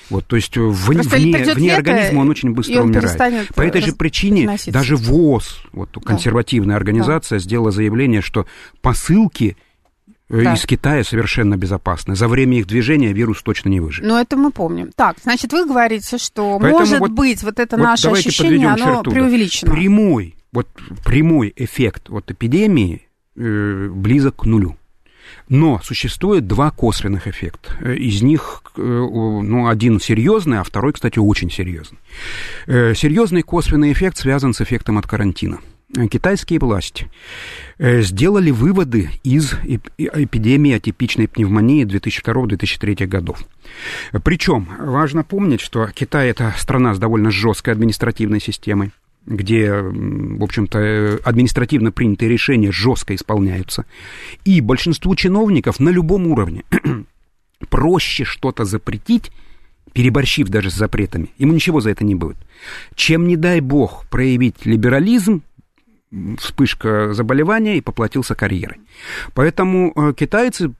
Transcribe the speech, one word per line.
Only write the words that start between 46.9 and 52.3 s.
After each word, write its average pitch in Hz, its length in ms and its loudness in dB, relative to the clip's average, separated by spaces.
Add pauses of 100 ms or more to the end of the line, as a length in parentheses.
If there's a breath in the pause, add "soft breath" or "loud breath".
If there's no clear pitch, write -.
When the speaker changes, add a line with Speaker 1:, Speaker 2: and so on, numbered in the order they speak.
Speaker 1:
с 98 40 -4
довольно 110 320 2
жёсткой 107 440 0
административной 110 680 0
системой, 101 500 -4 (360)
где, 107 420 0
м, 101 680 -4
в 101 40 -2
общем-то, 107 360 -2
э, 107 460 0
административно 120 680 2
принятые 113 360 0
решения 113 440 2